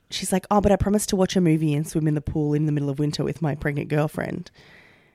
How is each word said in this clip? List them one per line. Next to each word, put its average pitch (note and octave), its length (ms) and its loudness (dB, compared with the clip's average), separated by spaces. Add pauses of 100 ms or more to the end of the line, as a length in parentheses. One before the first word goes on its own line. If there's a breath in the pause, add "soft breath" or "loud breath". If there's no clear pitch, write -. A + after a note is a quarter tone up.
she's - 220 -8
like, F#3 200 0
"Oh, G3+ 100 4
but G3+ 100 6
I F#3+ 40 6
promised G#3 340 0
to G#3+ 60 0
watch F#3 200 2
a F#3+ 60 4
movie D#3 320 4
and D#3 140 -2
swim D#3 200 0
in D3+ 80 2
the D3+ 60 -2
pool D3 320 -2
in D3+ 120 2
the D#3 60 2
middle C#3+ 180 0
of C#3 100 -4
winter D3 240 -2
with C#3+ 180 -4
my D3 140 0
pregnant D3 340 -4
girlfriend." D3+ 640 -4 (640 soft breath)